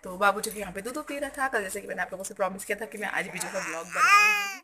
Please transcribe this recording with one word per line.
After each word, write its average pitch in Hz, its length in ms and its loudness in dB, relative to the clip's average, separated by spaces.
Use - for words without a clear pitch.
तो 185 120 -10
बाबू 202 240 6
जो 214 100 -4
है 202 80 -8
यहाँ 196 140 -6
पे 196 80 -6
दूध 262 260 -6
पी 285 120 -6
रहा 277 120 -4
था। 269 180 -2
कल 240 140 0
जैसे 196 180 -6
कि 196 80 -12
मैंने 185 140 -4
आप 180 100 -4
लोगों 190 120 -8
से 208 100 -8
promise 190 300 -2
किया 202 160 -4
था 233 40 -6
कि 208 140 -12
मैं 202 100 -6
आज 180 200 -2
भी 185 100 -10
जो 175 100 -4
है 190 200 -4
vlog 165 180 -6
बनाऊंगी। 403 760 6